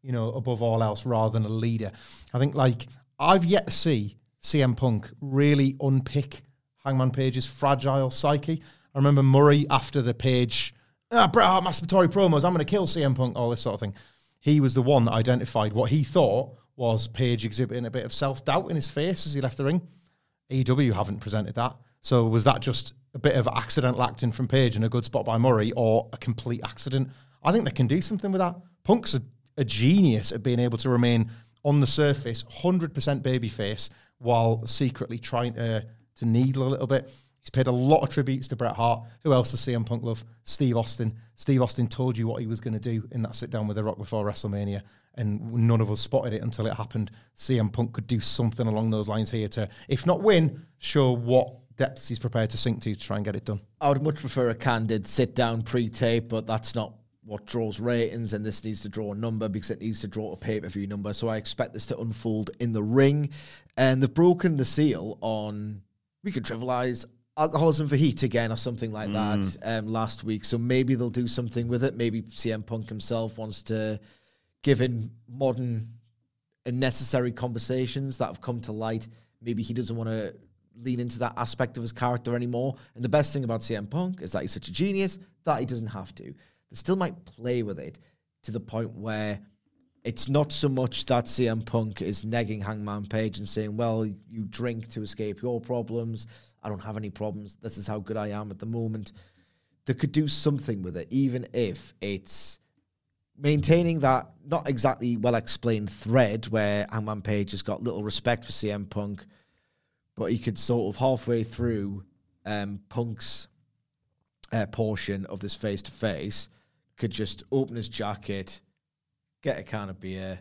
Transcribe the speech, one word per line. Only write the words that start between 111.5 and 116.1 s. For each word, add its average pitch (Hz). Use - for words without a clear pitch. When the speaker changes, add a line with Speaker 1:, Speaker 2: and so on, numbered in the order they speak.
Speaker 2:
um, 101
Punk's, -
uh, 110
portion 104
of 95
this 98
face-to-face, 98